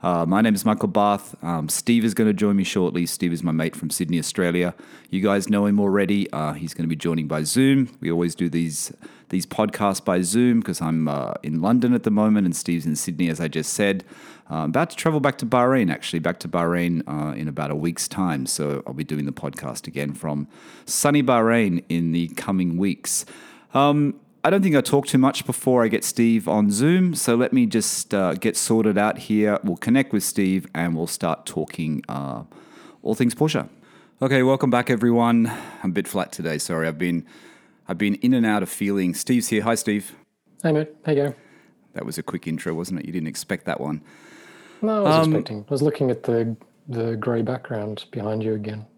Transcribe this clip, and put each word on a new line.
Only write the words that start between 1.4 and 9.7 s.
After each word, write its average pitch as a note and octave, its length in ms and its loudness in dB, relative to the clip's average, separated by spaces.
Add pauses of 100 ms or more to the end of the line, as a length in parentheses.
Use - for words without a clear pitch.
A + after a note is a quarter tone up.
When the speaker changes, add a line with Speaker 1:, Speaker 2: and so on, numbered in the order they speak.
Speaker 1:
Um, D#2+ 260 -4
Steve A#2 340 2
is A2+ 100 0
gonna G#2+ 200 2
join G2+ 240 2
me F#2+ 80 2
shortly. F2 400 0
Steve F2 280 -2
is D#2 100 -6
my E2+ 100 0
mate D#2+ 220 0
from D#2 140 -8
Sydney, E2+ 300 -2
Australia. F2 560 0 (340)
You F#2+ 120 -2
guys G2+ 280 2
know G2+ 160 2
him G2+ 140 2
already. G2 520 2
Uh, D2+ 220 -4
he's D#2 200 -8
gonna E2 160 -4
be E2 60 -2
joining D#2+ 340 -2
by D#2 140 -2
Zoom. C3 460 2 (120)
We - 100 -4
always E2+ 240 0
do F2 140 -2
these, E2 440 -4 (360)
these F#2 160 -2
podcasts G#2 580 -2